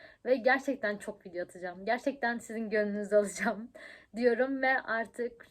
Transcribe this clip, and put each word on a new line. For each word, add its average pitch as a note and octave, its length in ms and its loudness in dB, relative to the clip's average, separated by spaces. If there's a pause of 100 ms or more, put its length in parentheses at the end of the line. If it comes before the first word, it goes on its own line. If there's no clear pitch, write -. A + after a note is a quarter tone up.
(240)
Ve B3 120 6
gerçekten B3 600 2
çok - 300 -12
video F3 180 -8
atacağım. F3+ 400 -12
Gerçekten A#3+ 540 0
sizin A3 320 -6
gönlünüzü G#3 460 2
alacağım G#3 560 0 (200)
<laughs> - 240 -18
diyorum B3 460 2
ve C4 180 4
artık A3+ 680 -6